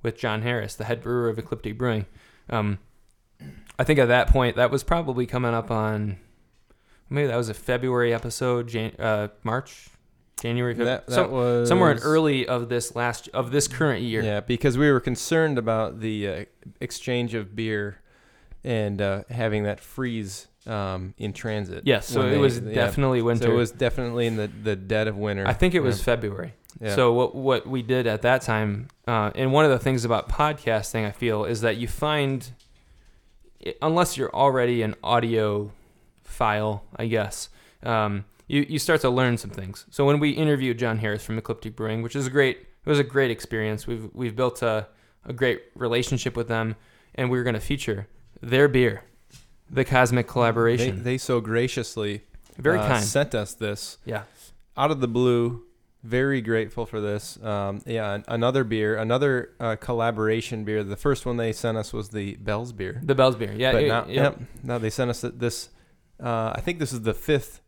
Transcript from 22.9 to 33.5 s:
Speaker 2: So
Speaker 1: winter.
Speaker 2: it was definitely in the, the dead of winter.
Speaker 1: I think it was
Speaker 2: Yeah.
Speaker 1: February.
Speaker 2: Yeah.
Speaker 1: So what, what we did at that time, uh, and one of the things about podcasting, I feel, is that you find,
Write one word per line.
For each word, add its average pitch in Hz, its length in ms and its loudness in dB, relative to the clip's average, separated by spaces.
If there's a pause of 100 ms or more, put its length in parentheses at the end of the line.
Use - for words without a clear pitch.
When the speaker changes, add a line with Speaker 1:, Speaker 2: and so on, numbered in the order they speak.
Speaker 2:
So 113 60 2
Speaker 1:
winter. 117 260 4
Speaker 2:
it 113 40 4
was 120 160 2
definitely 120 560 0
in 113 80 0
the, 107 120 -2
the 107 280 -4
dead 107 320 0
of 101 100 -4
winter. 101 300 -2
Speaker 1:
I - 60 2
think 180 200 2
it 180 80 4
was 123 180 2
Speaker 2:
Yeah. - 40 -4
Speaker 1:
February. 110 500 -2 (280)
Speaker 2:
Yeah. 107 140 -2
Speaker 1:
So 123 180 6
what, 123 220 4
what 131 320 0
we 127 140 -4
did 123 240 2
at 107 160 0
that 127 220 4
time, 107 460 -2 (180)
uh, 110 260 0
and 131 180 0
one 151 140 6
of 143 60 6
the 127 80 4
things 127 260 0
about 113 240 0
podcasting, 117 800 0
I 101 40 -6
feel, 107 340 -2
is 117 160 -2
that 113 160 0
you 117 100 -6
find, 139 640 -2 (1120)